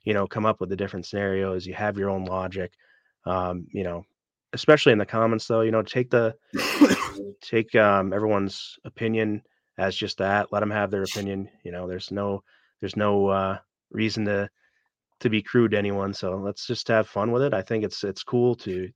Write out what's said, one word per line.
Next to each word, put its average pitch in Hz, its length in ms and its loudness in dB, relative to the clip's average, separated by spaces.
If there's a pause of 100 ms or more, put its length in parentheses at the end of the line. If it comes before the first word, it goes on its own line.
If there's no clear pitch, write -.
you 107 100 2
know, 98 120 2
come 107 200 -2
up 110 140 2
with 92 100 -4
the 95 60 -4
different 95 280 -4
scenarios. 95 600 -2
You 90 80 -10
have 104 240 -2
your 98 120 0
own 95 140 -2
logic, 92 500 -6 (500)
um, 90 480 -2
you 98 100 -4
know, 87 220 -6 (480)
especially 147 400 6
in 107 60 6
the 101 80 0
comments 113 420 0
though, 113 140 2
you 110 100 2
know, 110 100 2
take 123 280 -4
the, 113 240 2 (200)
<coughs> - 880 2
take, 113 320 0
um, 98 380 6
everyone's 101 720 -2
opinion 110 580 -2 (360)
as 95 180 -2
just - 220 -6
that, 98 340 0
let 101 100 0
'em 104 80 -2
have 104 220 -2
their 101 100 -2
opinion. 98 460 -6 (160)
You 87 80 -10
know, 90 160 -8
there's 90 240 -8
no, 101 320 -4 (360)
there's 98 160 -6
no, 101 300 2
uh, 95 320 0 (320)
reason 107 360 -2
to, 101 220 -2 (720)
to 120 100 2
be 107 120 2
crude 117 280 4
to 104 80 2
anyone. 98 340 -2
So 95 240 -4
let's 98 300 -8
just - 220 -8
have 110 200 4
fun 107 240 -2
with 123 100 2
it. 139 120 2
I - 80 0
think 110 220 -2
it's, - 200 -6
it's 98 180 -6
cool 123 340 2
to, 92 400 -6